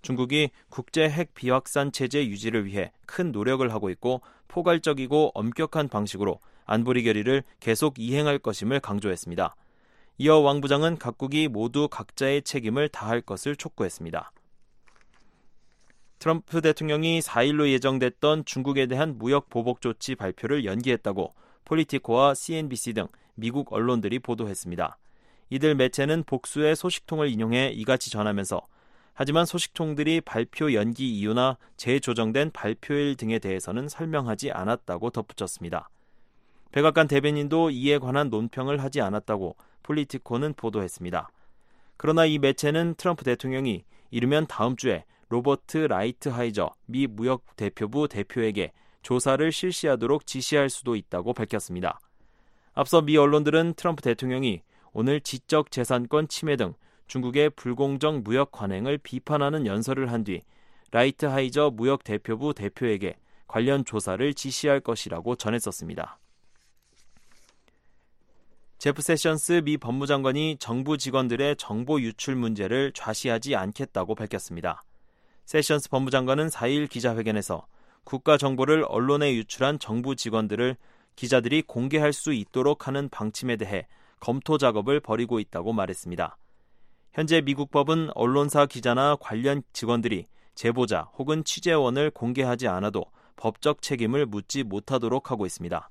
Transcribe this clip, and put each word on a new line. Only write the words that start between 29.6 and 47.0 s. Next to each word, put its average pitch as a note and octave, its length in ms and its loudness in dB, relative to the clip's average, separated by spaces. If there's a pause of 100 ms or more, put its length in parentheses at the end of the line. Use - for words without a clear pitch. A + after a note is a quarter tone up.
발표 C3 540 -2
연기 A#2 340 0
이유나 A#2 480 0 (180)
재조정된 B2 760 0
발표일 C#3+ 640 -2
등에 A2+ 240 -2
대해서는 G2 500 -4
설명하지 C#3 600 -4
않았다고 F#2+ 580 -4
덧붙였습니다. F2 800 -8 (840)
백악관 D#3 360 4
대변인도 D3 640 2
이에 C#3 260 2
관한 C3+ 320 0
논평을 C3 540 -2
하지 C#3 180 -2
않았다고 G2 540 -2 (260)
폴리티코는 C#3+ 720 -4
보도했습니다. F2+ 800 -6 (640)
그러나 D#3+ 280 4
이 D#3 120 2
매체는 D3 580 2
트럼프 F3 280 -2
대통령이 C3 640 -2 (260)
이르면 C3+ 340 2
다음 B2 300 -2
주에 G#2+ 280 -2 (260)
로버트 C3+ 480 0
라이트하이저 A#2 920 -2 (160)
미 C3 220 0